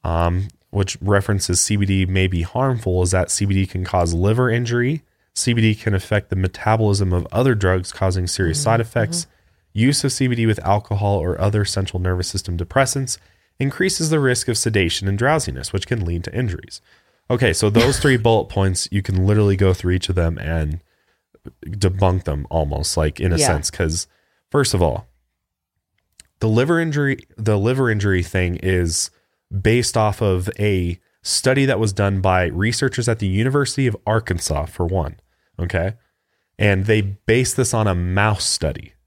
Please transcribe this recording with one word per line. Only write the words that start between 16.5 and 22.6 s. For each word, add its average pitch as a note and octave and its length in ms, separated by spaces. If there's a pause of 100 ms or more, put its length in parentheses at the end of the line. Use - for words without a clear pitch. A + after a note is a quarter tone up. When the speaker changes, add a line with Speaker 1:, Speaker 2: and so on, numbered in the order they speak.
Speaker 1:
Okay, A#2 220
so G#2+ 180
those A#2 280
three C3+ 180
Speaker 2:
<laughs> A2+ 100
Speaker 1:
bullet A2+ 200
points, F#2+ 440
you G2+ 120
can F#2+ 240
literally G#2 300
go F#2 180
through F2+ 200
each F#2 140
of F#2 60
them E2 240
and D#2+ 420 (840)
debunk F#2 580
them C#2+ 260
almost, D2 460